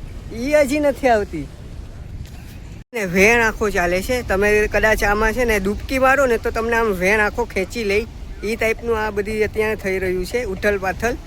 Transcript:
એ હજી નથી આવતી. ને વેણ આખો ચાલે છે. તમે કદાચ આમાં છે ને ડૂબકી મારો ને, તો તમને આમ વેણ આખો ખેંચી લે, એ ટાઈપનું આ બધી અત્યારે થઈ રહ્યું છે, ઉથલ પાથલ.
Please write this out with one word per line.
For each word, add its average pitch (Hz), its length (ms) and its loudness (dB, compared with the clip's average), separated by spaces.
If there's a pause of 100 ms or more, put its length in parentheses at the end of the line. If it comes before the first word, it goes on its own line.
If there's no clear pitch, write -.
(360)
એ 285 260 4
હજી 285 180 2
નથી 285 280 0
આવતી. 196 400 2 (1500)
ને 220 120 -2
વેણ 196 360 6
આખો 220 280 2
ચાલે 180 320 0
છે. 247 200 -2
તમે 208 460 2
કદાચ 208 360 2
આમાં 214 300 2
છે 247 120 0
ને 220 140 2
ડૂબકી 202 400 -2
મારો 269 260 4
ને, 240 120 2
તો 226 140 -4
તમને 226 240 0
આમ 226 120 2
વેણ 190 320 2
આખો 208 260 0
ખેંચી 202 380 -4
લે, 208 240 0 (360)
એ 214 120 -2
ટાઈપનું 226 500 0
આ 214 40 -2
બધી 208 340 -2
અત્યારે 214 320 0
થઈ 190 240 -2
રહ્યું 185 260 -2
છે, 240 180 -2
ઉથલ 208 340 0
પાથલ. 190 500 -2